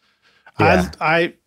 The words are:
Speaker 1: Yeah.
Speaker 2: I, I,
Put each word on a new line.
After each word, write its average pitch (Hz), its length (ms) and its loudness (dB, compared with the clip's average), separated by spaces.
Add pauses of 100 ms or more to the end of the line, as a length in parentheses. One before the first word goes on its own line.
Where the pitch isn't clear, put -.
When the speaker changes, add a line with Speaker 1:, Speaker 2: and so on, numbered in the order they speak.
(580)
Speaker 1:
Yeah. 175 320 2 (100)
Speaker 2:
I, 160 180 0
I, 170 160 -2 (120)